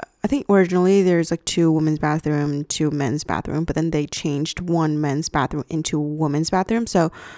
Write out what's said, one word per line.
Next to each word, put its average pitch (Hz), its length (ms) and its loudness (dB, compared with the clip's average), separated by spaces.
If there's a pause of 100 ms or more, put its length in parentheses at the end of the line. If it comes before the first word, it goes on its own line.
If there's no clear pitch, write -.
(240)
I 214 40 2
think 277 220 -2
originally 190 540 6
there's, 170 260 2
like, 165 160 -4
two 165 260 2
women's 156 280 2
bathroom, 147 640 -2
two - 240 -2
men's 143 340 -2
bathroom, 143 400 -4
but - 120 -4
then 160 160 0
they 147 160 0
changed 147 520 -4
one 165 400 0
men's 147 300 -2
bathroom 143 400 -2
into 160 300 -2
women's 151 500 -2
bathroom. 226 380 0
So 165 240 2 (260)